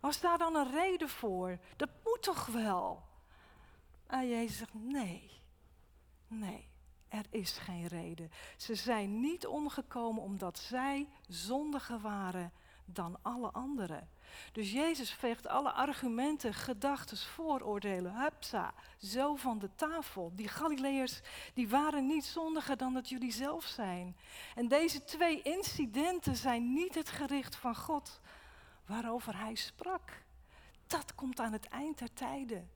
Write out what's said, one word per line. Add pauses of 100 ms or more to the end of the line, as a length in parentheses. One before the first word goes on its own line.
Was
daar
dan
een
reden
voor? (180)
Dat (160)
moet
toch
wel? (1040)
En
Jezus
zegt:
nee. (960)
Nee, (400)
er
is
geen
reden. (260)
Ze
zijn
niet
omgekomen
omdat
zij (200)
zondiger
waren (400)
dan
alle
anderen. (440)
Dus
Jezus
veegt
alle
argumenten,
gedachtes,
vooroordelen,
hupsa, (240)
zo
van
de
tafel.
Die
Galileërs, (340)
die
waren
niet
zondiger
dan
dat
jullie
zelf
zijn. (380)
En
deze
twee
incidenten
zijn
niet
het
gericht
van
God (680)
waarover
hij
sprak. (640)
Dat
komt
aan
het
eind
der
tijden.